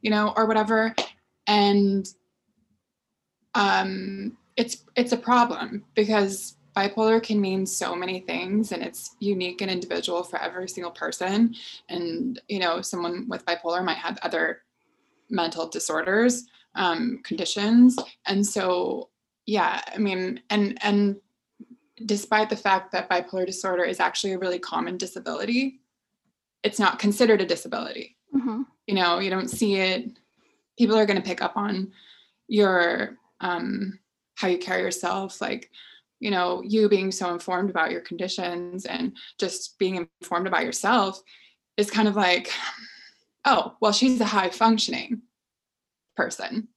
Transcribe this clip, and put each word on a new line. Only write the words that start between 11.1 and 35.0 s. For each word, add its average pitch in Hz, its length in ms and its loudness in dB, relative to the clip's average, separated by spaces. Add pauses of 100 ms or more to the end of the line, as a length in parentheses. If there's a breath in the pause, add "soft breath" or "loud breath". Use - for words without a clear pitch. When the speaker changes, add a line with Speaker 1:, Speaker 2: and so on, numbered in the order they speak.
Speaker 1:
And, 170 580 -6
you 196 120 -4
know, 175 220 0
someone 175 460 -6
with - 180 -8
bipolar 175 380 -2
might 165 140 -2
have 175 240 -6
other 165 400 -2 (680)
mental 165 380 -4
disorders, 185 760 0 (300 soft breath)
um, 170 480 -2
conditions. 220 760 4 (300 loud breath)
And 202 180 2
so, 180 640 -2 (360)
yeah, 190 360 0 (120)
I - 40 -10
mean, 185 520 -2
and, 208 320 2
and 202 360 2 (880)
despite 214 440 0
the 220 60 -2
fact 190 360 0
that 175 180 -4
bipolar 180 360 0
disorder 185 380 -2
is 175 160 -2
actually 180 340 0
a 185 60 -4
really 180 200 -4
common 170 380 -6
disability, 240 840 -4 (840)
it's 214 160 0
not 196 200 4
considered 208 420 4
a 185 40 2
disability. - 720 -6 (200)
Speaker 2:
Mm-hmm. 240 260 0 (240)
Speaker 1:
You 202 100 -2
know, 175 240 2
you 196 120 -2
don't 185 180 -2
see 202 280 0
it. 190 340 0 (680)
People 220 180 4
are 220 120 6
gonna 196 140 2
pick 185 200 -4
up - 160 -2
on 196 340 -4 (560 loud breath)
your, 190 680 2 (240)
um, 185 560 -4 (380)
how - 120 -2
you 180 120 2
carry 185 240 -2
yourself, 185 580 -4